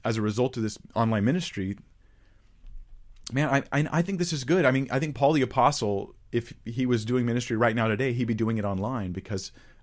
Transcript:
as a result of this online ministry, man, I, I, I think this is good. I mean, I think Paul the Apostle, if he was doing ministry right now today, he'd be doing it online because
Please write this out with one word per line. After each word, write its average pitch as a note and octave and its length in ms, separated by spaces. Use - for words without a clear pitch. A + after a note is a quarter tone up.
as A2+ 140
a A2 40
result A#2+ 360
of A2+ 60
this G#2+ 140
online A2+ 280
ministry, G#2 540
man, C#3 180
I, C#3 300
I, D3+ 120
I E3 100
think F#3 180
this F3 140
is C3+ 100
good. D#3 220
I B2+ 60
mean, C3+ 200
I C3+ 80
think D3+ 160
Paul C#3+ 180
the D3 80
Apostle, A#2+ 720
if A#2 220
he A#2 200
was A#2 200
doing B2 200
ministry A#2+ 300
right A2 200
now A2+ 120
today, A#2 240
he'd A#2+ 140
be A#2 80
doing A2 240
it G2+ 80
online G2+ 460
because F#2+ 400